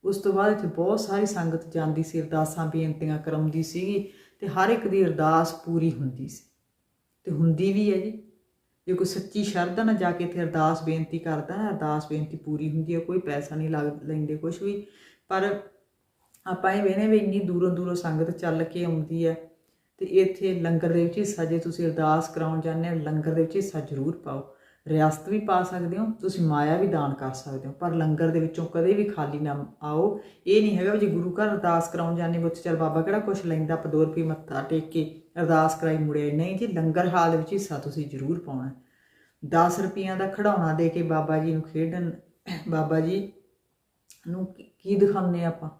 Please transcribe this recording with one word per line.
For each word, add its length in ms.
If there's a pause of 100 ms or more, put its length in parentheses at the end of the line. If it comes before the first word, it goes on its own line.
ਉਸ 140
ਤੋਂ 140
ਬਾਅਦ 200
ਇੱਥੇ 160
ਬਹੁਤ 320
ਸਾਰੀ 260
ਸੰਗਤ 420
ਜਾਂਦੀ 340
ਸੀ, 200
ਅਰਦਾਸਾਂ 440
ਬੇਨਤੀਆਂ 520
ਕਰਾਉਂਦੀ 440
ਸੀਗੀ 500 (280)
ਤੇ 60
ਹਰ 220
ਇੱਕ 200
ਦੀ 160
ਅਰਦਾਸ 480
ਪੂਰੀ 400
ਹੁੰਦੀ 360
ਸੀ 160 (800)
ਤੇ 60
ਹੁੰਦੀ 420
ਵੀ 200
ਹੈ 40
ਜੀ। 260 (640)
ਜੇ 80
ਕੋਈ 120
ਸੱਚੀ 380
ਸ਼ਰਧਾ 380
ਨਾਲ 120
ਜਾ 160
ਕੇ 140
ਇੱਥੇ 160
ਅਰਦਾਸ 420
ਬੇਨਤੀ 360
ਕਰਦਾ 380
ਨਾ, 140
ਅਰਦਾਸ 380
ਬੇਨਤੀ 280
ਪੂਰੀ 340
ਹੁੰਦੀ 240
ਹੈ, 60
ਕੋਈ 200
ਪੈਸਾ 360
ਨਹੀਂ 140
ਲੱਗ 320
ਲੈਂਦੇ 340
ਕੁਛ 260
ਵੀ। 240 (420)
ਪਰ 320 (840)
ਆਪਾਂ 260
ਇਹ 100
ਵੇਖਦੇ 240
ਵੀ 100
ਇੰਨੀ 240
ਦੂਰੋਂ 300
ਦੂਰੋਂ 240
ਸੰਗਤ 360
ਚੱਲ 340
ਕੇ 200
ਆਉਂਦੀ 420
ਹੈ 100 (640)
ਤੇ 80
ਇੱਥੇ 540
ਲੰਗਰ 320
ਦੇ 120
ਵਿੱਚ 140
ਹਿੱਸਾ, 260
ਜੇ 140
ਤੁਸੀਂ 280
ਅਰਦਾਸ 420
ਕਰਾਉਣ 320
ਜਾਂਦੇ 280
ਹੋ, 60
ਲੰਗਰ 400
ਦੇ 80
ਵਿੱਚ 140
ਹਿੱਸਾ 240
ਜ਼ਰੂਰ 360
ਪਾਓ। 400 (300)
ਰਿਆਸਤ 420
ਵੀ 120
ਪਾ 220
ਸਕਦੇ 360
ਹੋ 80 (140)
ਤੁਸੀਂ, 260
ਮਾਇਆ 300
ਵੀ 100
ਦਾਨ 280
ਕਰ 180
ਸਕਦੇ 360
ਹੋ, 40
ਪਰ 220
ਲੰਗਰ 340
ਦੇ 120
ਵਿੱਚੋਂ 260
ਕਦੇ 280
ਵੀ 100
ਖਾਲੀ 340
ਨਾ 280 (160)
ਆਓ। 380 (260)
ਇਹ 160
ਨਹੀਂ 160
ਹੈਗਾ 140
ਵੀ 60
ਜੇ 80
ਗੁਰੂ 280
ਘਰ 160
ਅਰਦਾਸ 380
ਕਰਾਉਣ 280
ਜਾਂਦੇ 220
ਹੋ, 80
ਉੱਥੇ 160
ਚੱਲ 140
ਬਾਬਾ 260
ਕਿਹੜਾ 160
ਕੁਛ 280
ਲੈਂਦਾ, 280
ਆਪਾਂ 160
ਦੋ 140
ਰੁਪਏ 180
ਮੱਥਾ 400
ਟੇਕ 280
ਕੇ 320 (180)
ਅਰਦਾਸ 340
ਕਰਾਈ 240
ਮੁੜਿਆ। 360
ਨਹੀਂ 240
ਜੀ, 80
ਲੰਗਰ 420
ਹਾਲ 220
ਦੇ 60
ਵਿੱਚ 160
ਹਿੱਸਾ 260
ਤੁਸੀਂ 320
ਜ਼ਰੂਰ 300
ਪਾਉਣਾ। 340 (760)
ਦਸ 320
ਰੁਪਈਆਂ 360
ਦਾ 100
ਖਿਡੌਣਾ 460
ਦੇ 160
ਕੇ 140
ਬਾਬਾ 360
ਜੀ 140
ਨੂੰ 100
ਖੇਡਣ, 480 (580)
ਬਾਬਾ 320
ਜੀ 320 (960)
ਨੂੰ 180
ਕੀ, 160 (160)
ਕੀ 180
ਦਿਖਾਉਂਦੇ 480
ਆਪਾਂ? 360